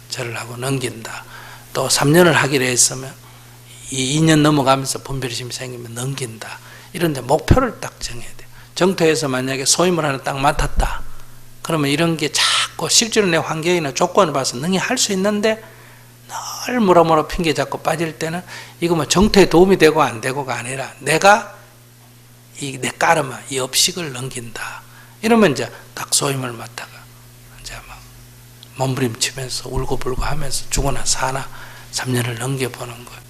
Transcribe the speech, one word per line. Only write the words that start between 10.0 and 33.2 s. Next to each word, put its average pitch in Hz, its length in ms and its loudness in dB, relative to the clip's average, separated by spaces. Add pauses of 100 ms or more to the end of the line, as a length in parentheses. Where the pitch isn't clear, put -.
하나 135 160 -2
딱 143 180 -6
맡았다. - 640 2 (600)
그러면 147 300 0
이런 165 240 2
게 156 160 -4
자꾸 - 560 -2
실제로 214 400 2
내 165 80 2
환경이나 156 580 0
조건을 180 380 4
봐서 135 240 -2
능히 170 220 -2
할 247 200 -2
수 - 140 0
있는데 208 500 0 (1040)
늘 247 140 -2
뭐라 180 240 6
뭐라 156 240 4
핑계 165 260 -2
잡고 131 260 -4
빠질 160 380 -4
때는 165 240 -6 (380)
이거 170 160 0
뭐 151 100 0
정토에 185 440 6
도움이 185 280 8
되고 151 240 6
안 117 200 0
되고가 131 340 -6
아니라 123 440 -8
내가 175 580 4 (1040)
이 135 200 -8
내 135 120 -4
까르마, 151 480 0 (100)
이 131 80 -6
업식을 147 560 -2
넘긴다. 123 720 -12 (400)
이러면 220 300 4
이제 120 180 -4 (240)
딱 - 180 -6
소임을 135 380 -2
맡다가 117 400 -14 (680)
이제 - 140 -16 (140)
막 - 120 -18 (760)
몸부림치면서 127 920 -4
울고불고 131 540 -2
하면서 143 460 -2
죽거나 135 340 0
사나 - 460 -2 (420)
삼 - 220 -4
년을 120 240 -2
넘겨보는 123 680 -6
거예요. - 240 -18